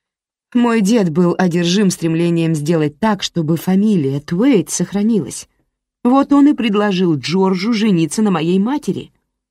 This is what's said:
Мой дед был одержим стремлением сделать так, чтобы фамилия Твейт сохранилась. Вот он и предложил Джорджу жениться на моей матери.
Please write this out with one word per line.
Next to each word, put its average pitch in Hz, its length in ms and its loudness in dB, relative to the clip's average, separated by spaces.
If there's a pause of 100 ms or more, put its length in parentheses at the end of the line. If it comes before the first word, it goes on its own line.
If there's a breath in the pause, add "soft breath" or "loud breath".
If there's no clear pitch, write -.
(540)
Мой 233 260 2
дед 196 300 2
был 175 280 2
одержим 175 520 0
стремлением 165 640 -2
сделать 151 440 -2
так, 214 240 -2
чтобы 165 340 -4
фамилия 185 640 0
Твейт 180 480 0
сохранилась. 202 800 -4 (540)
Вот 269 300 2
он 285 160 6
и 294 60 2
предложил 196 640 0
Джорджу 190 560 -2
жениться 196 500 0
на 208 80 2
моей 175 280 0
матери. 202 540 -4 (380)